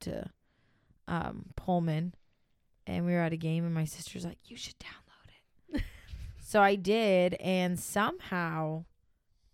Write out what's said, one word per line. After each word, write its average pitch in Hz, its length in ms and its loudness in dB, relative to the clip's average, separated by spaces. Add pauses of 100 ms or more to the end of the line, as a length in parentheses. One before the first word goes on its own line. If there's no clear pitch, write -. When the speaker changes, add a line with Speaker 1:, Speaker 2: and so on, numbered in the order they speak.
Speaker 1:
to, - 280 -6 (760)
um, - 380 -4 (100)
Pullman, 175 580 0 (720)
and 175 200 -2
we 175 80 4
were 175 80 4
at 160 100 2
a 165 60 -2
game, 165 260 0
and 170 100 0
my 160 120 2
sister's 175 400 -10
like, 170 200 -10
"You 233 120 -18
should - 220 -12
download - 960 -18
it." - 120 2
Speaker 2:
<laughs> - 540 -14
Speaker 1:
So 208 200 4
I 196 140 8
did, 190 600 4
and 180 440 0
somehow, 170 1040 -2 (720)